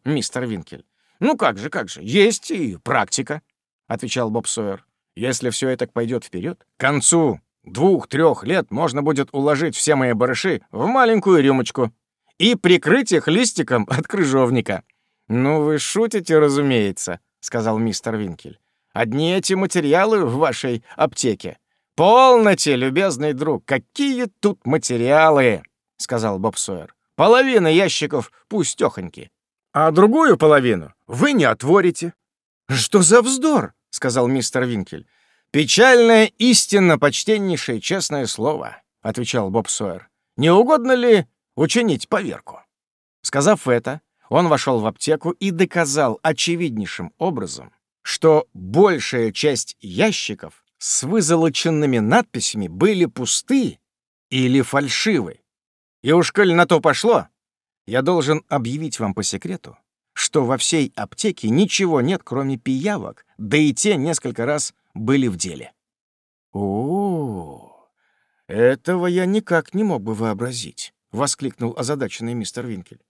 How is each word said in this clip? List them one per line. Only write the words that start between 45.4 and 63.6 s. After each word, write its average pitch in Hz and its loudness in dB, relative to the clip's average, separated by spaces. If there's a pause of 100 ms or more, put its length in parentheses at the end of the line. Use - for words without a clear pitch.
доказал 156 -2
очевиднейшим 156 -4
образом, 98 -8 (300)
что - 2
большая 117 2
часть - -4
ящиков 101 -6 (140)
с - -4
вызолоченными 160 0
надписями 110 -2
были 170 0
пусты 135 -4 (500)
или 131 2
фальшивы. 139 -2 (600)
И 131 0
уж 170 4
коль 190 2
на 175 4
то 165 2
пошло, 165 0 (580)
я 120 -2
должен 156 0
объявить 139 -6
вам 101 -4
по 107 -6
секрету, - -10 (360)
что - -2
во 127 0
всей 147 -2
аптеке 110 -6
ничего 165 0
нет, 175 -2
кроме 135 -6
пиявок, 135 -6 (120)
да 107 -4
и 151 2